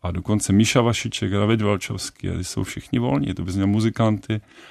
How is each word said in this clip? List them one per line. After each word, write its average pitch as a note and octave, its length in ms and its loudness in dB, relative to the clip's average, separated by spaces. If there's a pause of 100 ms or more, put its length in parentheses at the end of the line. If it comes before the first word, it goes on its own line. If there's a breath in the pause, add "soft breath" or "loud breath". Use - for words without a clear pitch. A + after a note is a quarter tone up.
a F2+ 80 -4
dokonce G2 420 0
Míša A2+ 280 6
Vašiček, A2+ 500 -2
David G#2 300 2
Velčovský, G2+ 680 -4
a F2 80 -4
ty F2 60 -4
jsou G2 200 -4
všichni - 360 -4
volní, C3+ 340 0
to F2+ 100 -6
bys F#2 120 -4
měl G2 120 2
muzikanty. G#2+ 760 0 (300 loud breath)